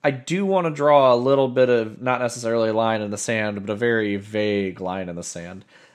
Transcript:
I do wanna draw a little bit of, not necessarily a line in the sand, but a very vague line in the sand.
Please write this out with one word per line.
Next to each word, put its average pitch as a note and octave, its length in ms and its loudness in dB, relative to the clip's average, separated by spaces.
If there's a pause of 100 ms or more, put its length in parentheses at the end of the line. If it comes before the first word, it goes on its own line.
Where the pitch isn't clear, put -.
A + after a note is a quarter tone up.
I D3 60 4
do D#3 340 -4
wanna F#3 260 0
draw C#3+ 440 6
a - 20 4
little C3+ 320 2
bit B2+ 220 4
of, A2+ 320 0
not B2+ 180 -2
necessarily A#2 480 -2
a A2 60 0
line A2 260 0
in G#2 100 -6
the G#2+ 60 -6
sand, G#2+ 480 -4
but G#2+ 80 -6
a - 20 -2
very A2 420 0
vague G2+ 640 -2
line F#2 300 -6
in F2 80 -10
the E2+ 60 -10
sand. F2 420 -14 (300)